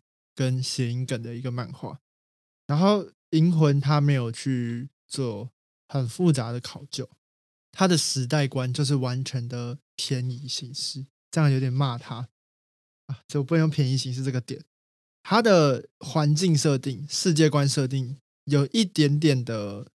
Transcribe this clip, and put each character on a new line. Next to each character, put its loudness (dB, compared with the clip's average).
跟 -2
谐 -4
音 -4
梗 -6
的 -10
一 -10
个 -6
漫 -8
画， -14
然 0
后 4
银 6
魂 6
它 2
没 4
有 0
去 -4
做 -8
很 -2
复 2
杂 -2
的 -6
考 -14
究， -8
它 2
的 4
时 -2
代 0
观 -4
就 -2
是 0
完 -4
全 -6
的 -8
偏 -4
移 -12
形 -10
式， -10
这 -2
样 4
有 0
点 -2
骂 -2
它。 -12
啊， -10
就 -2
不 0
能 6
用 4
偏 0
移 2
形 -4
式 -6
这 -4
个 -4
点。 -10
它 2
的 4
环 0
境 4
设 2
定、 -6
世 0
界 6
观 2
设 0
定 -4
有 2
一 2
点 2
点 2
的 -8